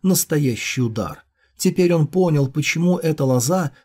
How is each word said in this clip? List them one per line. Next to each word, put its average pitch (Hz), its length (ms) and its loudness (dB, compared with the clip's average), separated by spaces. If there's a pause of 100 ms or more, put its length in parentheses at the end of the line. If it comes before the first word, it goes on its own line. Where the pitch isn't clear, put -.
настоящий 147 800 -2
удар. 107 420 -4 (340)
Теперь 175 360 2
он 156 120 2
понял, 156 420 2
почему 170 500 0
эта 156 260 -2
лоза 131 480 0 (140)